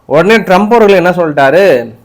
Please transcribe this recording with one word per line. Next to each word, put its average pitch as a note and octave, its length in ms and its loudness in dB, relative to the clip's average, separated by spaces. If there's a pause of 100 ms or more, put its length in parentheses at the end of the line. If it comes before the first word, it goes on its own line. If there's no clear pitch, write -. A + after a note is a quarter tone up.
உடனே F3 300 0
ட்ரம்ப் G3 380 -2
அவர்கள் G#3 220 2
என்ன F3 140 0
சொல்லிட்டாரு? D3 840 0 (100)